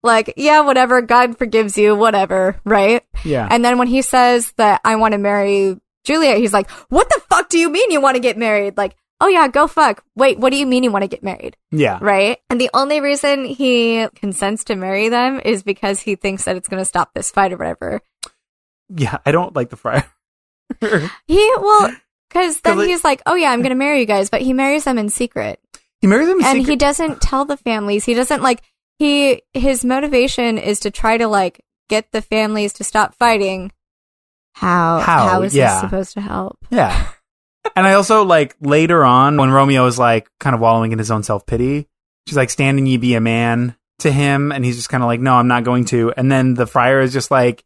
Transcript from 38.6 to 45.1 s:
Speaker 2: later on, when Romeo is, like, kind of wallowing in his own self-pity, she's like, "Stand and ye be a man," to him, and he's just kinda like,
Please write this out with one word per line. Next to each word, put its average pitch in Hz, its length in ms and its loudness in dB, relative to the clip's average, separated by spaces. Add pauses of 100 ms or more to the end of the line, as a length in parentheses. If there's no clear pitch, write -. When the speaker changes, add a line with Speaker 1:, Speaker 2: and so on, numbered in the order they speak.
Speaker 2:
later 160 420 2
on, 135 340 4
when 131 140 2
Romeo 135 340 4
is, 120 140 0
like, 117 300 2 (100)
kind 139 140 0
of 117 80 -2
wallowing 113 300 2
in 110 80 -4
his 110 120 -6
own 107 120 -2
self-pity, 123 640 -4 (400)
she's 151 100 -4
like, 131 120 0
"Stand 139 280 0
and 135 100 0
ye 131 100 0
be 123 180 0
a 113 60 0
man," 117 540 -2 (240)
to 151 120 0
him, 143 400 0
and 139 140 -4
he's 123 120 -2
just 117 120 -10
kinda 127 160 -2
like, 120 140 -2